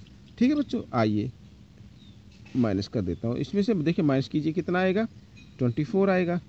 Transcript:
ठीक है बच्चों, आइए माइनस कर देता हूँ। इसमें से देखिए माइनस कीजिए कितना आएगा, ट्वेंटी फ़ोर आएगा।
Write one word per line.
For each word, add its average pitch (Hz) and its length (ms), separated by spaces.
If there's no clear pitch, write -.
ठीक 247 100
है 302 60
बच्चों, 262 260
आइए 110 380
माइनस 101 300
कर 110 140
देता 87 260
हूँ। 123 100
इसमें 190 260
से 220 120
देखिए 165 300
माइनस 135 220
कीजिए 156 260
कितना 175 260
आएगा, 190 280
ट्वेंटी 123 260
फ़ोर 196 260
आएगा। 175 380